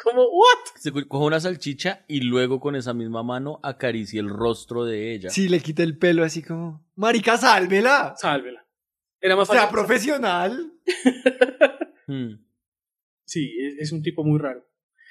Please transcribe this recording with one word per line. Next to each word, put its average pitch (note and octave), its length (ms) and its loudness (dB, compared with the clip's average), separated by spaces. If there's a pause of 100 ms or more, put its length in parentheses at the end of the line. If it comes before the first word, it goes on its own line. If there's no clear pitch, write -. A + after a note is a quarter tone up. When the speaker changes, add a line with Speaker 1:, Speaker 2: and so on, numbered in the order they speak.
Speaker 1:
como, B3 180 4
¿what? G#4+ 360 6 (180)
Speaker 2:
Se D3 160 -8
co-, C#3+ 160 -6
coja C#3+ 160 -2
una D#3 160 2
salchicha F3+ 680 -6
y C#3+ 140 -4
luego B2+ 400 2
con C#3+ 160 -4
esa B2 180 -4
misma A2+ 300 -6
mano B2+ 400 -6
acaricie A2+ 560 -4
el G#2 80 -4
rostro A#2 560 -2
de A2+ 280 -6
ella. F#2 180 -10
Speaker 3:
Sí, F#3+ 180 0
le F3 100 2
quita D#3 240 -2
el D#3+ 160 -2
pelo E3+ 240 4
así D#3+ 180 -2
como, E3 540 -12
marica, A3+ 420 2
sálvela. G#3+ 800 4
Speaker 1:
Sálvela. C3 480 -4 (560)
Era F#3 140 2
más G3 140 2
Speaker 3:
Sea G#3+ 140 6
Speaker 1:
fácil. G#3 120 0
Speaker 3:
profesional. A3+ 1000 0 (140)
Speaker 1:
<laughs> - 1200 0
Speaker 2:
Hmm. B2 300 -8 (880)
Speaker 1:
Sí, D3 340 -6
es, C#3+ 200 -6
es D3+ 120 -6
un D#3 100 -6
tipo E3 220 -4
muy D3+ 140 4
raro. C3+ 260 -6 (460)